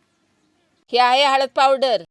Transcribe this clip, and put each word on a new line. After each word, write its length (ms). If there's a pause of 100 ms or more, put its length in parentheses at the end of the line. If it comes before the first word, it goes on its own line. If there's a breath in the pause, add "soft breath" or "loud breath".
(920)
हे 60
आहे 260
हळद 240
पावडर. 640